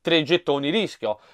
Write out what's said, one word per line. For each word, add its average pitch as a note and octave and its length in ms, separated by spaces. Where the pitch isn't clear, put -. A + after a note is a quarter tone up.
tre E3 240
gettoni C#3+ 440
rischio. C#3 520